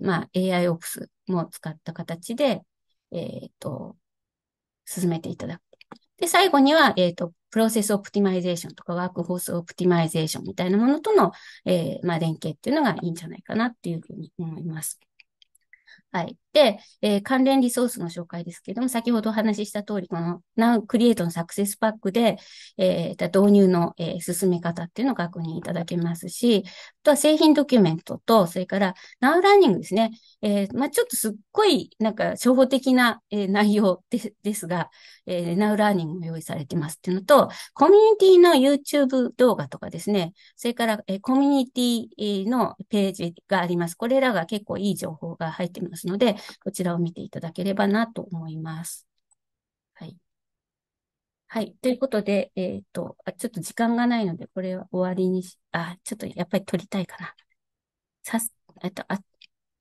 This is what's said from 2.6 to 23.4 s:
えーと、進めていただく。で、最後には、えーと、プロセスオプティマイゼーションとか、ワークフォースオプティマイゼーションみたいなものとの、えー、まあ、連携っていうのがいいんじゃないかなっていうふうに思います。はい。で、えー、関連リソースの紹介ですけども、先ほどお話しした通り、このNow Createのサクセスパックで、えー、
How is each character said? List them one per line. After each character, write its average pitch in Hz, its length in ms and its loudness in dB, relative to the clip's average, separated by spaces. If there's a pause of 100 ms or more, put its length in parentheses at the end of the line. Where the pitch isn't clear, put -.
え - 60 -10
ー - 320 -12 (100)
と、 - 360 -12 (920)
進 180 200 -2
め 165 100 -2
て - 100 -12
い 170 80 -10
た 165 120 -10
だ 170 100 -12
く。 - 40 -20 (540)
で、 339 120 -4
最 381 200 4
後 285 120 4
に 277 120 6
は、 285 240 4
え 180 120 2
ー 170 80 -4
と、 170 160 -8 (180)
プ - 80 -2
ロ 226 100 2
セ 226 140 0
ス 208 100 -2
オ 196 60 2
プ - 140 -16
テ 202 80 0
ィ - 20 4
マ 190 120 2
イ 185 60 -2
ゼ 180 120 -2
ー 170 40 -4
シ 165 120 -12
ョ - 20 -16
ン - 60 -20
と - 80 -20
か、 175 100 -8
ワ 180 120 -4
ー - 20 -8
ク 170 160 -8
フ 180 80 -6
ォ 180 40 -4
ー - 40 -8
ス - 120 -8
オ 170 120 -6
プ - 100 -20
テ 180 100 -4
ィ 180 40 4
マ 170 160 4
イ 160 40 0
ゼ 160 120 -4
ー 156 80 -2
シ - 100 -8
ョ - 40 -10
ン - 20 -12
み 190 100 -10
た 180 100 -4
い 180 60 0
な 202 80 4
も 233 80 4
の 294 140 2
と 440 120 -2
の、 240 200 4 (320)
え 170 360 -2
ー、 170 60 -8
ま 170 80 0
あ、 160 60 -2
連 165 140 -2
携 160 160 -8
っ 151 60 -10
て - 140 -6
い - 20 0
う 294 40 2
の 311 60 2
が 220 100 2 (100)
い 175 60 -4
い - 20 -4
ん 165 60 -8
じ 170 80 -14
ゃ 156 40 -14
な - 60 -14
い - 80 -20
か - 140 -8
な 226 100 0
っ 240 80 -8
て - 160 -10
い 165 60 -6
う 160 40 -10
ふ - 100 -18
う - 60 -18
に 160 220 -16
思 165 220 -8
い 156 40 -10
ま 160 160 -8
す。 - 200 -12 (1120)
は 180 100 -4
い。 - 160 -12 (140)
で、 240 260 4 (240)
え 208 160 2
ー、 196 40 -4
関 262 220 2
連 269 160 4
リ 247 100 2
ソ 247 140 0
ー 240 40 0
ス - 120 -10
の 170 80 -6
紹 170 160 -12
介 170 180 -12
で 175 80 -14
す - 100 -18
け - 120 -12
ど 233 80 -8
も、 262 80 -2
先 240 220 -2
ほ 226 100 2
ど 220 80 -2
お 220 60 0
話 214 320 0
し - 20 -10
し - 40 -14
た 208 100 -6
通 208 180 -6
り、 180 80 -8
こ 170 100 -6
の 170 220 -4 (160)
Now 226 240 4
Create 214 420 2
の 170 80 -2
サ 170 140 -4
ク - 100 -16
セ 202 120 -2
ス 202 100 -8
パ 220 120 -2
ッ 214 60 0
ク 196 160 -6
で、 208 280 2 (400)
え 175 400 0
ー、 175 220 0